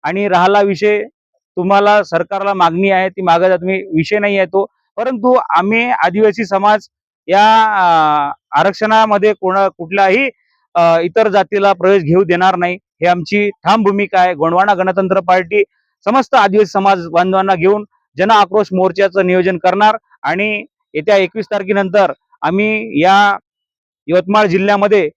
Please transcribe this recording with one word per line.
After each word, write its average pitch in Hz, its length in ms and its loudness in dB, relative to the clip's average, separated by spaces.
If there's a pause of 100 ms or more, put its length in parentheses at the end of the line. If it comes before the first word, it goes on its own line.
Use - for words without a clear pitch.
आणि 190 260 -4
राहिला 185 320 2
विषय, 202 420 0 (320)
तुम्हाला 202 680 0
सरकारला 196 520 -4
मागणी 180 360 0
आहे, 190 180 0
ती 190 140 -10
मागायचा 180 340 2
तुम्ही 185 260 -4
विषय 165 360 -2
नाही 202 180 -2
आहे 190 100 0
तो, 190 200 -2 (300)
परंतु 247 420 0 (180)
आम्ही 226 340 0
आदिवासी 214 540 0
समाज 196 440 0 (380)
या, 220 380 4
अ, 160 680 0 (280)
आरक्षणामध्ये 214 800 0
कोणा-, 190 280 -2 (100)
कुठल्याही, 196 520 -2 (440)
अ, 170 260 2
इतर 190 280 0
जातीला 196 440 0
प्रवेश 185 300 2
घेऊ 170 220 2
देणार 180 320 0
नाही, 180 180 -4
ही - 320 -8
आमची 190 440 0
ठाम 208 320 -2
भूमिका 196 380 0
आहे. 180 140 2
गोंडवाना 175 400 0
गणतंत्र 185 460 -2
पार्टी 180 420 0 (420)
समस्त 247 300 -2
आदिवासी 202 360 2
समाज 196 360 0
बांधवांना 190 480 0
घेऊन 196 300 0 (340)
जन 196 120 0
आक्रोश 208 420 2
मोर्चाचं 185 540 0
नियोजन 180 320 0
करणार 208 380 2 (260)
आणि 208 420 -6 (300)
येत्या 214 220 0
एकवीस 196 300 -2
तारखेनंतर 196 680 -2 (300)
आम्ही 214 600 -2
या 196 360 2 (680)
यवतमाळ 180 400 0
जिल्ह्यामध्ये 196 720 0